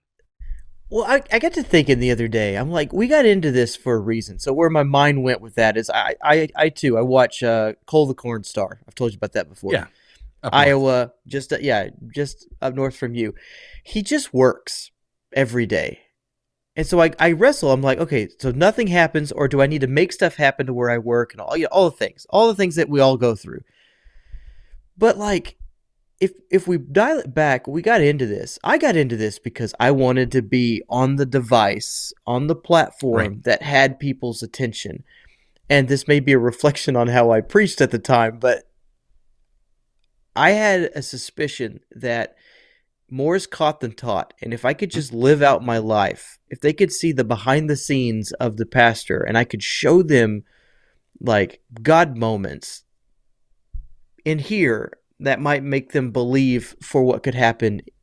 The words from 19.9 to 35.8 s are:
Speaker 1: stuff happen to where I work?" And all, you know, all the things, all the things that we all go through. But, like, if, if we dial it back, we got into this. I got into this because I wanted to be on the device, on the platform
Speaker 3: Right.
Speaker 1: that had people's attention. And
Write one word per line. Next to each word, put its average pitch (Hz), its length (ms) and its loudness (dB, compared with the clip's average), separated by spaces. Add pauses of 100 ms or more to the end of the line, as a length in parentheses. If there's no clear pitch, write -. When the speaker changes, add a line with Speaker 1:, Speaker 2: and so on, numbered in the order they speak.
Speaker 1:
stuff - 240 -2
happen 139 320 0
to 131 60 -4
where 120 160 -2
I 120 80 0
work?" 117 340 -2
And - 80 -20
all, 120 160 -8
you 165 80 -2
know, 147 80 -4
all 185 180 4
the 143 60 -12
things, - 340 -8
all 214 180 4
the 220 80 0
things 185 200 -2
that 156 140 0
we 143 100 2
all 135 160 6
go 120 180 0
through. 65 280 -14 (1400)
But, 220 200 2
like, 202 400 -4 (680)
if, 185 80 -2 (160)
if 180 180 0
we 180 100 0
dial 196 420 0
it 135 140 -10
back, 143 340 0
we 147 140 -6
got 208 200 2
into 147 240 2
this. - 380 -8
I 277 160 0
got 277 160 2
into 135 200 0
this 107 240 -4
because 117 400 -8
I 120 120 4
wanted 127 400 2
to 131 100 2
be 117 480 0
on 131 280 0
the 139 80 0
device, 113 880 0 (120)
on 127 220 -2
the 165 80 0
platform 139 640 0
Speaker 3:
Right. 107 260 -4
Speaker 1:
that 120 180 0
had 135 380 2
people's 131 420 -6
attention. 113 600 -8 (640)
And 139 180 4